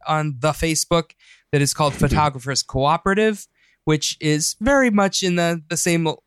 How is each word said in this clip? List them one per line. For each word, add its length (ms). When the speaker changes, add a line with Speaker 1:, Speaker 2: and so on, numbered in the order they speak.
Speaker 1:
on 340
the 120
Facebook 600
that 80
is 120
called 200
Speaker 2:
<laughs> 120
Speaker 1:
Photographers 580
Cooperative, 840
which 340
is 400
very 300
much 340
in 140
the, 320
the 80
same 300